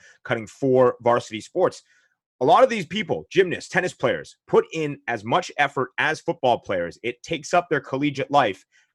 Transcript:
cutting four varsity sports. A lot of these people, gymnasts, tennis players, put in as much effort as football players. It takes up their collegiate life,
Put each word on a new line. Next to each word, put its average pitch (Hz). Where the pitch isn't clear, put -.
cutting 117
four 127
varsity 117
sports. 160
A -
lot 185
of 262
these 214
people, 156
gymnasts, 160
tennis -
players, 90
put -
in 151
as 110
much 139
effort 135
as 147
football 135
players. 87
It 120
takes 165
up 175
their 147
collegiate 135
life, 127